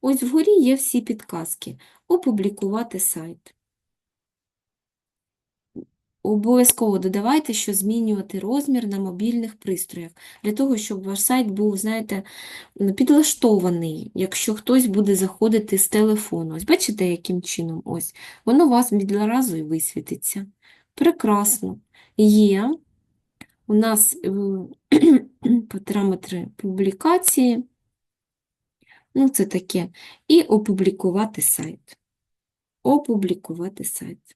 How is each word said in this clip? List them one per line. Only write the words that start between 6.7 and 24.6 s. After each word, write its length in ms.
додавайте, 540
що 200
змінювати 680
розмір 480
на 120
мобільних 560
пристроях, 560
для 100
того, 240
щоб 260
ваш 200
сайт 240
був, 300
знаєте, 460
м, 120
підлаштований, 1200
якщо 400
хтось 300
буде 300
заходити 600
з 100
телефону. 680
Ось 80
бачите, 440
яким 340
чином? 440
Ось. 300
Воно 200
у 40
вас 240
відразу 640
і 60
висвітиться. 840
Прекрасно! 840
Є 520
у 60
нас, 500
е, 80